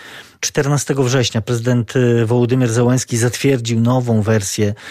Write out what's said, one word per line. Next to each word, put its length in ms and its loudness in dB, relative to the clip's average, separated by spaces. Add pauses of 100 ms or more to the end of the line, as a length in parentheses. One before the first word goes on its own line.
(420)
Czternastego 640 -2
września 380 0
prezydent, 540 -2
e, 300 4
Wołodymyr 440 2
Zełenski 480 0
zatwierdził 600 0
nową 420 2
wersję, 520 0 (180)